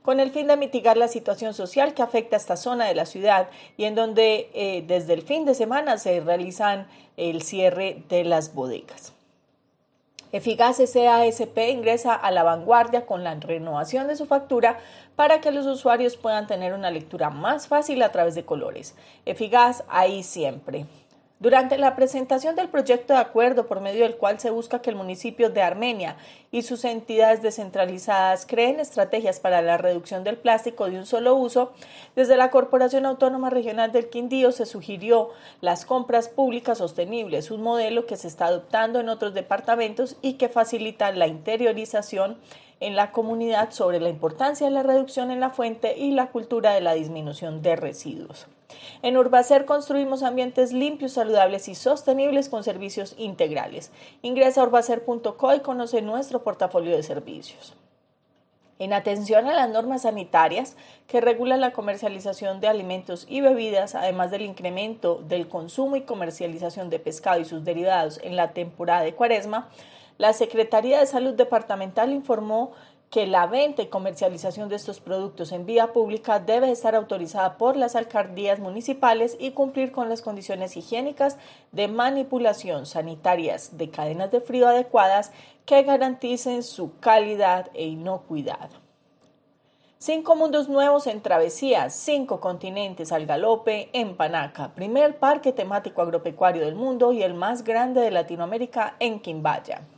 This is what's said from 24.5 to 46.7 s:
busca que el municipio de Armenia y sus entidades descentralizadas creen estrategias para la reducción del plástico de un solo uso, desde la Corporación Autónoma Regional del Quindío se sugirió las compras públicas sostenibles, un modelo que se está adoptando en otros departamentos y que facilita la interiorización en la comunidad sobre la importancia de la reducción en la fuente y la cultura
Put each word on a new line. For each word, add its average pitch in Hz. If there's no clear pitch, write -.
busca 233
que 240
el 208
municipio 196
de 190
Armenia 185
y 233
sus 240
entidades 226
descentralizadas 190
creen 247
estrategias 214
para 180
la 170
reducción 180
del 214
plástico 226
de 185
un 202
solo 247
uso, 247
desde 254
la 254
Corporación 262
Autónoma 262
Regional 226
del 233
Quindío 247
se 240
sugirió 214
las 180
compras 240
públicas 240
sostenibles, 175
un 220
modelo 233
que 208
se 180
está 170
adoptando 226
en 226
otros 220
departamentos 220
y 262
que 254
facilita 220
la 180
interiorización 214
en 202
la 202
comunidad 226
sobre 180
la 165
importancia 277
de 277
la 269
reducción 262
en 254
la 262
fuente 233
y 277
la 254
cultura 226